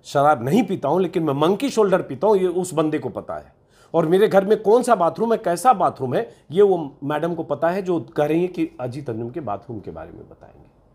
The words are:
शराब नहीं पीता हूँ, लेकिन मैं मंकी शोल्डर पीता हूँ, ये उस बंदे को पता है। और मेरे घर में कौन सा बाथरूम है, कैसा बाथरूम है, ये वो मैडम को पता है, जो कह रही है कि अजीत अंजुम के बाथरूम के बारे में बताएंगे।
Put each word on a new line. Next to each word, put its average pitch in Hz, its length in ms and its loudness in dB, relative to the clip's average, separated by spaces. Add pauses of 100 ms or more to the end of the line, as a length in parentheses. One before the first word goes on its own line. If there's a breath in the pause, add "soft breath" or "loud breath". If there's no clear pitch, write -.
शराब 143 400 2
नहीं 180 180 2
पीता 180 260 -4
हूँ, 170 120 2
लेकिन 175 220 -2
मैं 151 120 0
मंकी 190 360 0
शोल्डर 190 320 2
पीता 147 240 -4
हूँ, 214 100 4
ये 185 100 0
उस 180 280 -2
बंदे 156 240 0
को - 100 -6
पता 95 260 -10
है। - 200 -16 (400 soft breath)
और 165 120 2
मेरे 190 220 4
घर 190 160 4
में 214 180 2
कौन 233 200 4
सा 247 120 4
बाथरूम 214 380 0
है, 214 60 0
कैसा 180 340 2
बाथरूम 139 420 0
है, - 160 -2 (200 loud breath)
ये 175 120 4
वो 165 420 2
मैडम 151 300 -2
को 165 80 -8
पता 147 280 -2
है, 190 120 -4
जो 180 180 -2
कह - 260 -2
रही 160 160 0
है 185 60 -2
कि 160 220 -6 (100)
अजीत 127 300 -8
अंजुम 117 200 -6
के 165 100 -10
बाथरूम 104 400 -10
के 90 100 -14
बारे 82 220 -14
में 85 160 -20
बताएंगे। - 400 -20 (260)